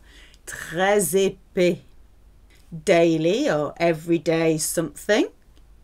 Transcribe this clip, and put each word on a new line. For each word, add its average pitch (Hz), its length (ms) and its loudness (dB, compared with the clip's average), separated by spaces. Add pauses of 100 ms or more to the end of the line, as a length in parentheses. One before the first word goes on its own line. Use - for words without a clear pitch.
(460)
très 190 680 0
épais. 185 680 0 (920)
Daily 170 800 2
or 151 280 -2
everyday 165 800 0
something. 208 680 -2 (580)